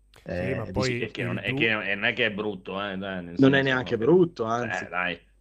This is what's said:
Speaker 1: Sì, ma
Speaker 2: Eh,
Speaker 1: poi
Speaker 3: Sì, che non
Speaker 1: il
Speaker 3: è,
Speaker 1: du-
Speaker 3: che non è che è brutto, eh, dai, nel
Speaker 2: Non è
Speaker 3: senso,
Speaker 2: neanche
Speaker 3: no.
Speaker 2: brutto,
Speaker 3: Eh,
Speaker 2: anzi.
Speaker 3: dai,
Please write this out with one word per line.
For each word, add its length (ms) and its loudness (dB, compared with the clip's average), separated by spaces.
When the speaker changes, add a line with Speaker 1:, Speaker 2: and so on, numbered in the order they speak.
Speaker 1:
Sì, 240 -2
ma 120 -6
Speaker 2:
Eh, 60 -10
Speaker 1:
poi 260 0
Speaker 3:
Sì, 120 -4
che 140 -6
non 140 -2
Speaker 1:
il 40 -10
Speaker 3:
è, 100 -2
Speaker 1:
du- 20 0
Speaker 3:
che 180 2
non 320 -2
è 80 2
che 140 2
è 60 0
brutto, 500 -4
eh, 140 -4
dai, 280 -6
nel 160 -12
Speaker 2:
Non 140 8
è 80 4
Speaker 3:
senso, 0 -
Speaker 2:
neanche 360 0
Speaker 3:
no. 0 -
Speaker 2:
brutto, 460 4
Speaker 3:
Eh, 100 -4
Speaker 2:
anzi. 200 -6
Speaker 3:
dai, 300 -4